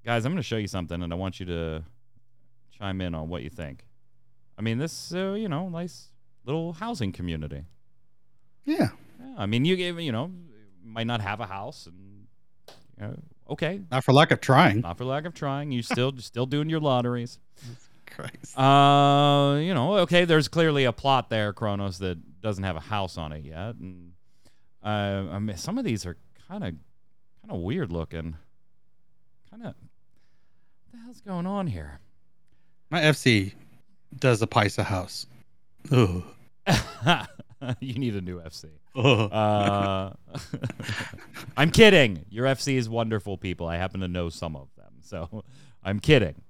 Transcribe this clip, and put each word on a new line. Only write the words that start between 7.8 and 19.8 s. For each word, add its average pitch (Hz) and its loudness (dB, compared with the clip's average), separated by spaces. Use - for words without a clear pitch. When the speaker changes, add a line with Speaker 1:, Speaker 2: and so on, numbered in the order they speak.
Speaker 2:
Yeah. 311 0
Speaker 1:
Yeah, 269 -18
I 104 -2
mean, 120 2
you 185 4
gave, 175 -4
you 151 -4
know, 135 -4
might 113 -6
not 117 -2
have 104 -6
a 117 -6
house, 98 -12
and, 98 -20
you 104 -8
know, 127 -10
okay. 165 -4
Speaker 2:
Not 131 0
for 135 6
lack 147 10
of 120 2
trying. 127 6
Speaker 1:
Not 85 -6
for 123 -8
lack 139 -4
of 170 -10
trying. 143 -6
You 120 -2
still, 131 0
<laughs> 127 -14
still 120 -6
doing 147 -2
your 160 -2
lotteries. 123 0
Speaker 2:
Christ. - -14
Speaker 1:
Uh, 143 6
you 180 -2
know, 170 2